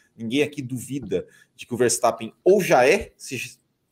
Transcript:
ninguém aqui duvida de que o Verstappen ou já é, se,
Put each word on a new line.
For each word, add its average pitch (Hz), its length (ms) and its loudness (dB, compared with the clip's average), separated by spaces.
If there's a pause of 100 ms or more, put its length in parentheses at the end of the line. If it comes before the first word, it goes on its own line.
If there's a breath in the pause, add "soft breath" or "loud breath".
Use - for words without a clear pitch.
(160 soft breath)
ninguém 117 260 -2
aqui 147 180 -4
duvida 120 640 -8 (300 soft breath)
de - 120 -20
que - 60 -14
o 117 40 -4
Verstappen 113 680 -2
ou 196 180 6
já 147 240 4
é, 185 320 2
se, - 400 -14 (360)